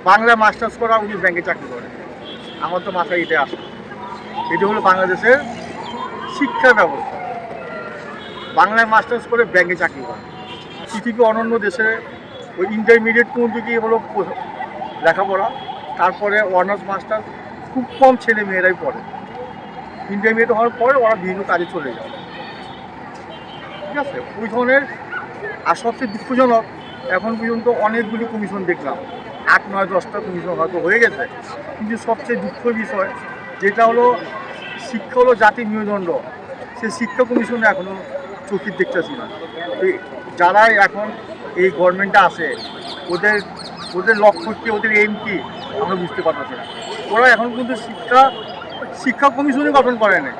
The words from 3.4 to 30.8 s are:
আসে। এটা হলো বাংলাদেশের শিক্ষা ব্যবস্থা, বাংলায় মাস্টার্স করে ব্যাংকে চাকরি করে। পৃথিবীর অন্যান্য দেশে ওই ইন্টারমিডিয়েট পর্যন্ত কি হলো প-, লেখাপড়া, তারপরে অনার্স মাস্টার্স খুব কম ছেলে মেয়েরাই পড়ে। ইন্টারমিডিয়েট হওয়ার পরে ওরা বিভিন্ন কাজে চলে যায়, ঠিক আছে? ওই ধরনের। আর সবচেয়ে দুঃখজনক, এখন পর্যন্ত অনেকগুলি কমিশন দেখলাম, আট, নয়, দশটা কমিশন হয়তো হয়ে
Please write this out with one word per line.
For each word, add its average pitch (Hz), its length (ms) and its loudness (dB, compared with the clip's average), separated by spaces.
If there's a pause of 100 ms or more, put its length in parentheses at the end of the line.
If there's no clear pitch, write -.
আসে। - 140 -2 (960)
এটা 196 140 2
হলো 208 140 0
বাংলাদেশের 185 560 4 (1000)
শিক্ষা - 340 4
ব্যবস্থা, - 640 0 (1200)
বাংলায় 214 320 6
মাস্টার্স 220 420 2
করে 233 160 4
ব্যাংকে 180 300 4
চাকরি 143 320 -2
করে। - 380 -14 (480)
পৃথিবীর 226 320 2
অন্যান্য 226 340 2
দেশে 220 420 0 (560)
ওই 180 140 2
ইন্টারমিডিয়েট 226 560 6
পর্যন্ত 233 380 -2
কি 233 120 -2
হলো 220 220 2 (140)
প-, 202 100 -2 (800)
লেখাপড়া, 190 480 2 (460)
তারপরে 196 440 2
অনার্স 190 460 2
মাস্টার্স 202 380 -4 (480)
খুব 254 120 -2 (140)
কম 262 160 10
ছেলে 220 280 0
মেয়েরাই 185 380 4
পড়ে। 120 180 -4 (1120)
ইন্টারমিডিয়েট 226 380 4
হওয়ার 226 180 4
পরে 247 280 4
ওরা 220 180 4
বিভিন্ন 185 320 -4
কাজে 175 260 2
চলে 139 200 -4
যায়, - 160 -12 (1800)
ঠিক 285 100 -6
আছে? 285 240 -4 (160)
ওই 220 100 -6
ধরনের। 247 340 4 (840)
আর 165 100 4
সবচেয়ে 233 360 -4
দুঃখজনক, 240 520 2 (460)
এখন 196 260 0
পর্যন্ত 226 320 -2
অনেকগুলি 220 640 0
কমিশন 202 320 -6
দেখলাম, 165 340 -2 (500)
আট, 175 140 6 (100)
নয়, 196 140 0
দশটা 196 340 -2
কমিশন 180 300 -6
হয়তো 170 300 -2
হয়ে 185 200 4